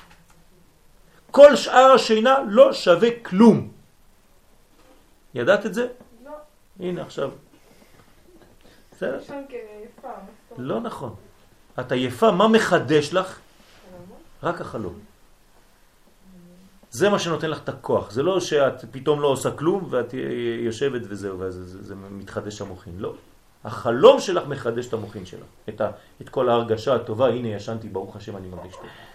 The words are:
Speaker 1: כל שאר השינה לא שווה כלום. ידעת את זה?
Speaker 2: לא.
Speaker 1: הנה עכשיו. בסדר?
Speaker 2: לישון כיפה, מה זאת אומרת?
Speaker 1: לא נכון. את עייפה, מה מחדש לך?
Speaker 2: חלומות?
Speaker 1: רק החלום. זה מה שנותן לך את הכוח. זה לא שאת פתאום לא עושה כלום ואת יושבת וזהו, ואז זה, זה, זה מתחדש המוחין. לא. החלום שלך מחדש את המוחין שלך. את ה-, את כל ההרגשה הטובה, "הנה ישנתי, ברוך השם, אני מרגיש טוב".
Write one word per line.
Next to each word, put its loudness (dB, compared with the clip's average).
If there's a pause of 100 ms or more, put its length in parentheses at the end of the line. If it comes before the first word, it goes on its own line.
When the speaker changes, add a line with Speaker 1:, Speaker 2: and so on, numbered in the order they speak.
(1300)
Speaker 1:
כל 10
שאר 6
השינה 4 (100)
לא 8
שווה 4 (140)
כלום. 6 (1600)
ידעת 2
את -6
זה? -2 (360)
Speaker 2:
לא. -20 (500)
Speaker 1:
הנה -8
עכשיו. -8 (1600)
בסדר? -8
Speaker 2:
לישון -14
כיפה, -18
מה -14 (340)
זאת -18
אומרת? -10
Speaker 1:
לא -4
נכון. -12 (680)
את -6
עייפה, 2
מה 2
מחדש 2
לך? -4 (520)
Speaker 2:
חלומות? -20 (240)
Speaker 1:
רק -6
החלום. -10 (1900)
זה 0
מה 0
שנותן -4
לך -10
את -8
הכוח. -2
זה -4
לא 0
שאת 0
פתאום -2
לא 2
עושה 0
כלום -2
ואת -4 (500)
יושבת -2
וזהו, -8
ואז -8
זה, -12
זה, -16
זה -16
מתחדש -12
המוחין. -14
לא. -10 (500)
החלום 4
שלך -4
מחדש -6
את -10
המוחין -10
שלך. -18 (220)
את -12
ה-, 0 (320)
את -18
כל 0
ההרגשה 0
הטובה, 0
"הנה -2
ישנתי, -10
ברוך -10
השם, -14
אני -14
מרגיש -16
טוב". -20 (280)